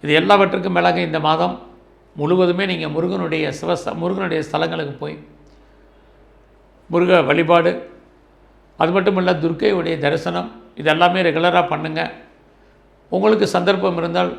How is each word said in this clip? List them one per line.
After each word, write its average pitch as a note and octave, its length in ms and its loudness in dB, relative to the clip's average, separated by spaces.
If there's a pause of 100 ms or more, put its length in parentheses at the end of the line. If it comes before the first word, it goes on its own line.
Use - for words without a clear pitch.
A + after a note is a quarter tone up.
இது D3 180 -2
எல்லாவற்றுக்கும் F#3+ 580 2
மேலாக F3 300 2
இந்த D#3 100 -4 (100)
மாதம் E3+ 260 0 (600)
முழுவதுமே F3 560 2
நீங்க D#3+ 240 -6
முருகனுடைய E3+ 480 -2 (160)
சிவ-, E3+ 420 -4
முருகனுடைய F3+ 460 -4
ஸ்தலங்களுக்கு D#3+ 560 -4
போய் D3+ 120 -10 (1800)
முருக F3 360 4
வழிபாடு, E3 420 4 (1080)
அது D#3+ 160 2
மட்டும் F#3+ 260 0
இல்ல F3+ 100 0 (120)
துர்க்கையுடைய E3 520 -2 (100)
தரிசனம், E3+ 440 -4 (320)
இதெல்லாமே F3 460 2
ரெகுலரா E3+ 440 2
பண்ணுங்க. D#3 320 -4 (1120)
உங்களுக்கு G3+ 420 2
சந்தர்ப்பம் F#3 460 2
இருந்தால் F3 380 -2